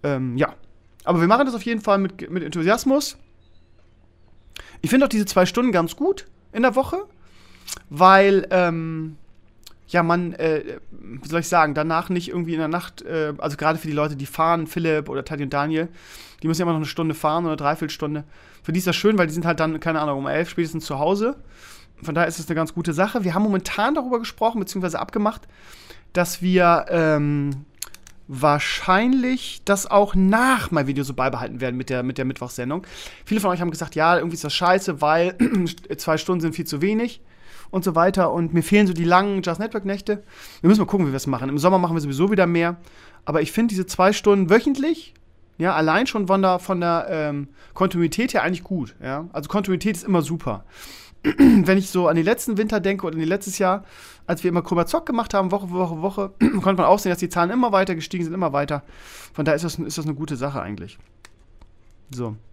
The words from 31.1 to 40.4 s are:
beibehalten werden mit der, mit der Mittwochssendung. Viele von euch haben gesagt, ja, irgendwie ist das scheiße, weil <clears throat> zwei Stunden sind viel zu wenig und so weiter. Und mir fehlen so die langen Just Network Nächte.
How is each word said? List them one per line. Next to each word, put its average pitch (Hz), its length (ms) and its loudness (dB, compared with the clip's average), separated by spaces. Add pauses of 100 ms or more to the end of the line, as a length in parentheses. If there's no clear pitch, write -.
beibehalten 123 460 -4
werden 127 160 -4
mit 127 140 -6
der, 123 120 -2
mit 127 160 -4
der 135 60 -4
Mittwochssendung. 131 600 -6 (400)
Viele 208 160 0
von 190 100 0
euch 175 100 -2
haben 175 100 -2
gesagt, 160 240 -10
ja, 165 220 4
irgendwie 165 180 -2
ist - 80 -10
das 147 100 -6
scheiße, 185 480 0
weil 165 380 2
<clears throat> 214 580 0
zwei 156 220 -2
Stunden 180 220 -2
sind 160 140 -2
viel 160 120 -6
zu 147 160 -4
wenig 220 380 -2 (500)
und 185 140 -2
so 180 100 0
weiter. 175 380 4
Und 165 200 -2
mir 170 100 4
fehlen 202 260 4
so 185 40 0
die 165 120 -2
langen 190 380 4
Just 170 180 -4
Network 220 240 -6
Nächte. 202 400 -4 (360)